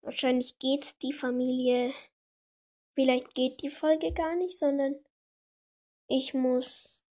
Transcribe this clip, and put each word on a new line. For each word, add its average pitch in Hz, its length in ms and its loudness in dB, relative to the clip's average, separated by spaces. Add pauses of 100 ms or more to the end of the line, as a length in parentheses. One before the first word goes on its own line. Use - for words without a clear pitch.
Wahrscheinlich 254 560 -2
geht's 269 400 -2
die 262 140 -6
Familie, 254 800 0 (1000)
vielleicht 254 400 2
geht 254 260 0
die 277 100 -6
Folge 311 420 2
gar 330 240 -2
nicht, 370 220 -4
sondern 277 360 2 (1120)
ich 262 240 0
muss 254 800 -2